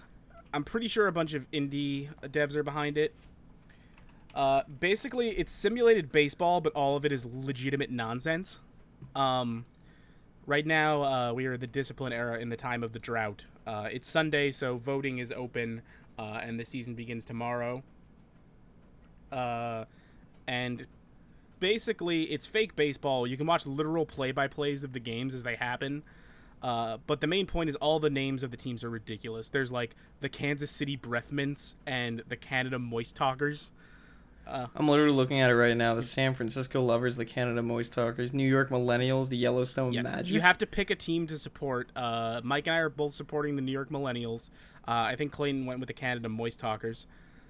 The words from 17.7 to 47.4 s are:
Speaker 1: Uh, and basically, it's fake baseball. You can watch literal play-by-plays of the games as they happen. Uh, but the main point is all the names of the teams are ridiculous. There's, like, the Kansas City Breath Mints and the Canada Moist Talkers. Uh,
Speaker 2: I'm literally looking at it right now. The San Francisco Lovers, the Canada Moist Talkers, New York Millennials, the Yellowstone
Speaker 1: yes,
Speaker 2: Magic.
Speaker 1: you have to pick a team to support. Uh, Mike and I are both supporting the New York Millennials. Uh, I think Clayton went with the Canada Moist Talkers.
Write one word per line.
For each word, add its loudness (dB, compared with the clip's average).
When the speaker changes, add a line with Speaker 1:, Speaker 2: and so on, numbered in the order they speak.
Speaker 1:
Uh, -4
and -4
basically, 0
it's -4
fake 0
baseball. 2
You -4
can -2
watch 2
literal 0
play-by-plays -2
of -10
the -6
games -4
as -8
they -2
happen. -4
Uh, -2
but 0
the 2
main 2
point -2
is -2
all 2
the 4
names -2
of -6
the -10
teams -6
are -6
ridiculous. -8
There's, 0
like, -4
the -4
Kansas -2
City -4
Breath -4
Mints -4
and -4
the -6
Canada -2
Moist -6
Talkers. 0
Uh, -6
Speaker 2:
I'm 2
literally 8
looking 4
at 8
it 6
right 6
now. 4
The 0
San 0
Francisco -2
Lovers, 4
the -2
Canada -2
Moist -2
Talkers, 0
New 4
York 6
Millennials, 2
the -2
Yellowstone 2
Speaker 1:
yes, -2
Speaker 2:
Magic. -2
Speaker 1:
you 4
have 8
to -2
pick -2
a 0
team -2
to -6
support. -4
Uh, -2
Mike 0
and 0
I 2
are 2
both -2
supporting -2
the 0
New -2
York -4
Millennials. -4
Uh, 0
I 0
think -2
Clayton -2
went -4
with -6
the -6
Canada -2
Moist -4
Talkers. -4